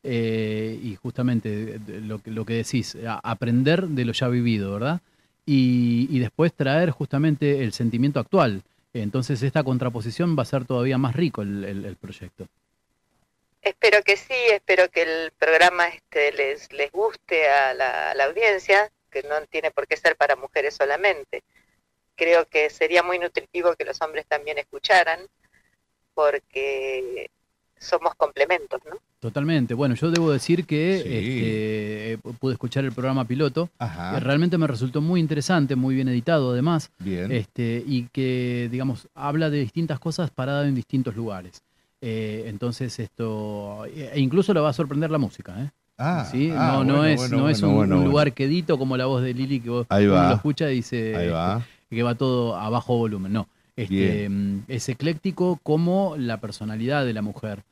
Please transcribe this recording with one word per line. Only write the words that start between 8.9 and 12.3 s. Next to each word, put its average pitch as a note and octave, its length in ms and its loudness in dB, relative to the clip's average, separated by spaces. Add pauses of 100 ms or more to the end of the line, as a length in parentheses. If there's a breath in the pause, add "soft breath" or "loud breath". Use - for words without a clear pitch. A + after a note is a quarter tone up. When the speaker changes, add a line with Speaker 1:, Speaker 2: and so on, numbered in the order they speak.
Speaker 1:
Entonces A#2+ 480 -2
esta C#3 220 0
contraposición B2+ 760 -2
va B2+ 40 0
a - 20 0
ser B2+ 220 -4
todavía B2+ 320 0
más C3 180 0
rico E3+ 240 -2
el, G2+ 240 -6
el, G2 220 -8
el F#2+ 100 -12
proyecto. F#2+ 500 -16 (1160)